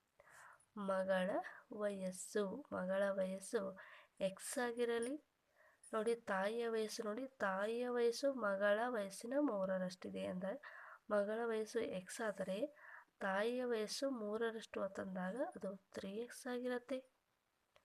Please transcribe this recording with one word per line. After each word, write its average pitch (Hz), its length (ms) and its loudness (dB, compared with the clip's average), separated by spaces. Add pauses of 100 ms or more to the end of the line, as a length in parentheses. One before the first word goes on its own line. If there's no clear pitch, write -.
(760)
ಮಗಳ 190 520 4 (440)
ವಯಸ್ಸು, 202 1000 -2
ಮಗಳ 190 360 2
ವಯಸ್ಸು 190 680 -2 (400)
ಎಕ್ಸ್ 190 380 -2
ಆಗಿರಲಿ. 240 680 0 (680)
ನೋಡಿ, 226 220 4
ತಾಯಿಯ 220 520 0
ವಯಸ್ಸು 220 360 0
ನೋಡಿ, 220 240 -2
ತಾಯಿಯ 214 640 0
ವಯಸ್ಸು 240 440 4
ಮಗಳ 208 540 4
ವಯಸ್ಸಿನ 226 520 -2
ಮೂರರಷ್ಟಿದೆ 190 840 2
ಅಂದ್ರೆ 190 360 -2 (500)
ಮಗಳ 208 340 4
ವಯಸ್ಸು 220 340 0
ಎಕ್ಸ್ 185 420 -4
ಆದರೆ 202 460 0 (520)
ತಾಯಿಯ 220 460 2
ವಯಸ್ಸು 233 440 0
ಮೂರರಷ್ಟು 220 720 -2
ಅಂತಂದಾಗ 190 540 -2 (200)
ಅದು 196 220 -4
ತ್ರೀ - 340 -8
ಎಕ್ಸ್ 240 360 -8
ಆಗಿರತ್ತೆ. 247 560 -2 (800)